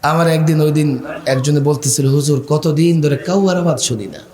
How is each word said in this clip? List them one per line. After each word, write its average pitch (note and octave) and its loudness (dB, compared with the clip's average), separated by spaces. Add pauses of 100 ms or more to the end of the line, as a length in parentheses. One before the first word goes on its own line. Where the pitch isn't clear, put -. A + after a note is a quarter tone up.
আমার E3 2
একদিন, D#3 2
ওই D3+ 2
দিন D3 0 (200)
একজনে C3+ 0
বলতেছিল, C#3 0
"হুজুর, C#3+ 0
কতদিন D#3 2
ধরে C#3+ 0
কাউয়ার F#3 0
আওয়াজ D#3 0
শুনি G#2 -4
না। D2+ -16 (140)